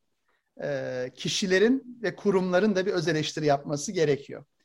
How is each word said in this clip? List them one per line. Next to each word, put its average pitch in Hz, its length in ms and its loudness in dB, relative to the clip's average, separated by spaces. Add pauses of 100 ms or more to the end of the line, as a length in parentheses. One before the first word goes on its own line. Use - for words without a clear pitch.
(640)
E, 131 520 -6
kişilerin 196 880 2
ve 175 120 -2
kurumların 185 600 2
da 185 100 0
bir 202 60 -2
öz 175 160 -2
eleştiri 156 380 -2
yapması 147 460 0
gerekiyor. 147 540 -2 (180)